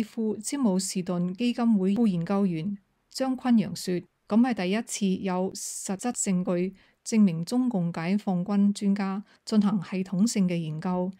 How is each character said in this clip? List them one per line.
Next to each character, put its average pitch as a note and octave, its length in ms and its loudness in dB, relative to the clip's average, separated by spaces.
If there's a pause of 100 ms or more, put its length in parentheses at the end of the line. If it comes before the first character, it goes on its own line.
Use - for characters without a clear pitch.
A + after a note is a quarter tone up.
庫 G#3+ 340 -4
詹 C#4+ 220 -6
姆 G3+ 180 2
士 F#3 260 -4
頓 F3+ 300 -2
基 A#3+ 200 -2
金 A#3 240 2
會 F#3+ 180 2
副 A#3 100 2
研 F3 180 0
究 G3 220 0
員 F3+ 320 -2 (320)
張 C4 260 -4
坤 B3 200 2
陽 F3+ 200 2
說， F3+ 260 -4 (260)
咁 G#3 140 4
係 B3+ 120 4
第 F3+ 160 -2
一 G#3+ 140 0
次 F#3+ 400 -2
有 F#3 300 -2
實 - 440 -8
質 B3 160 -4
證 F3+ 320 -2
據 F#3 300 -2 (280)
證 A3 180 2
明 E3+ 220 4
中 B3 240 0
共 F3 240 0
解 E3+ 240 -2
放 F#3 300 0
軍 G3+ 260 4
專 G3+ 220 0
家 G3 300 -2 (200)
進 A3 160 2
行 G3 240 2
系 F#3 200 -4
統 F#3+ 280 2
性 F#3+ 160 2
嘅 F3 80 0
研 D#3+ 240 -4
究， F3+ 400 -2